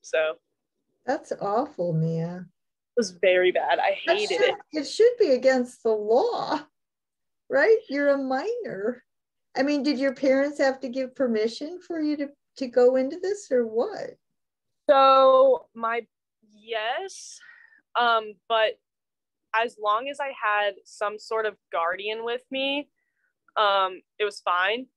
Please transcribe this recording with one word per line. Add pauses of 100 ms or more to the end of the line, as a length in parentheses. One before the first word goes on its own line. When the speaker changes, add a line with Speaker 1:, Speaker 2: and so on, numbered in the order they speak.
Speaker 1:
So (680)
Speaker 2:
That's
awful,
Mia.
Speaker 1:
It
was
very
bad.
I
Speaker 2:
That
Speaker 1:
hated (120)
Speaker 2:
should,
Speaker 1:
it. (160)
Speaker 2:
it
should
be
against
the
law, (880)
right? (100)
You're
a
minor. (540)
I
mean,
did
your
parents
have
to
give
permission
for
you
to, (280)
to
go
into
this
or
what? (760)
Speaker 1:
So
my, (440)
yes, (580)
um, (160)
but (760)
as
long
as
I
had (100)
some
sort
of (160)
guardian
with (100)
me, (680)
um, (180)
it
was
fine.